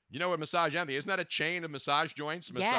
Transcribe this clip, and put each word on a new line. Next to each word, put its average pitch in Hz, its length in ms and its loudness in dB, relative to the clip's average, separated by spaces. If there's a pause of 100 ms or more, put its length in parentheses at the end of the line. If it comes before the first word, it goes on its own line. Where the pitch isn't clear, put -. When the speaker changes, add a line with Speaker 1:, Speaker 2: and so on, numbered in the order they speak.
(120)
Speaker 1:
You 120 60 -10
know 175 120 0
what 170 100 0
massage 156 360 2
envy, 160 200 0
isn't 143 120 -2
that 190 120 0
a 170 60 -2
chain 170 380 0
of 165 60 -6
massage 147 440 2
joints? 156 420 -6
Speaker 2:
Yes, 175 240 2